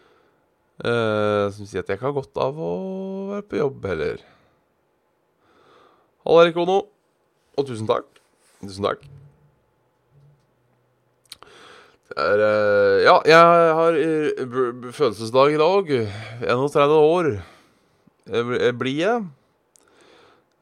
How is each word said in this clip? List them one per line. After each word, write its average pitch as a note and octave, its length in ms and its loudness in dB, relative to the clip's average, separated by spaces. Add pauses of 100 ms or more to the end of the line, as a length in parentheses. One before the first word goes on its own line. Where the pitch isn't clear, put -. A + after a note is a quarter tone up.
(800)
Eh, G#2+ 720 -2
som G#2 160 -18
sier F#2+ 140 -6
at - 80 -8
jeg G#2 80 -4
ikke B2 100 -6
har C#3+ 80 -6
godt - 240 -8
av C3+ 160 -4
å E3 160 -8 (560)
være G3+ 160 -10
på G3+ 140 -8
jobb C3+ 260 -4
heller. D#2 320 -6 (2000)
Halla, E3 220 6
Erik E3 100 -2
Ono. F3+ 320 -2 (680)
Og C#3 100 -2
tusen A2 160 -10
takk. A2+ 220 -2 (560)
Tusen G2 240 -6
takk. - 160 -4 (3000)
Det - 80 -18
er, F#2+ 300 0
eh, G2+ 580 2
ja, E3 240 6
jeg D#3+ 80 8 (400)
har, E3 160 2
eh, D#3+ 480 -2
b-, B2 320 -4
b-, B2 240 -14
følelsesdag B2 560 2
i D3+ 80 0
dag. F#3+ 240 2 (640)
Enogtredve C#3+ 480 2
år. D3+ 480 2 (800)
Jeg A#2 240 -4
bl-, B2 160 -2
jeg B2 140 0
blir C3 240 -4
jeg. G#3+ 260 -2 (1300)